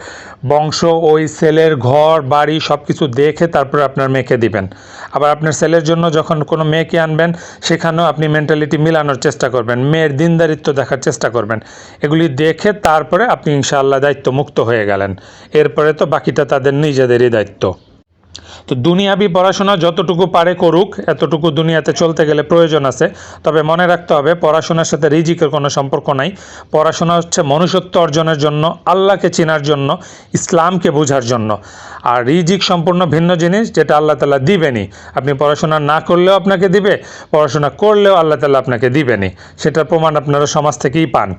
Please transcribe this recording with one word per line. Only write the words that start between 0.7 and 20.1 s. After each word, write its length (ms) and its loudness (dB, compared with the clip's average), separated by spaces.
ওই 440 2
ছেলের 480 2
ঘর 460 2
বাড়ি 380 0
সব 280 -2
কিছু 200 -2
দেখে 400 0
তারপর 340 0
আপনার 280 -2
মেয়েকে 280 0
দিবেন। 300 -2
আবার 200 0
আপনার 200 -2
ছেলের 320 0
জন্য 300 0
যখন 300 -2
কোনো 200 -2
মেয়েকে 360 0
আনবেন, 340 0
সেখানেও 440 0
আপনি 220 0
মেন্টালিটি 500 0
মিলানোর 380 0
চেষ্টা 340 -2
করবেন, 300 -2
মেয়ের 380 0
দিনদারিত্ব 560 0
দেখার 240 -2
চেষ্টা 320 -4
করবেন। 300 -4
এগুলি 280 0
দেখে 440 0
তারপরে 520 0
আপনি 280 -2
ইনশাআল্লাহ 460 0
দায়িত্ব 320 0
মুক্ত 280 -4
হয়ে 260 0
গেলেন। 340 -2
এরপরে 400 2
তো 120 -2
বাকিটা 400 -2
তাদের 280 0
নিজেদেরই 560 2
দায়িত্ব। 440 -2
তো 80 -4
দুনিয়াবি 520 0
পড়াশোনা 500 2
যতটুকু 500 0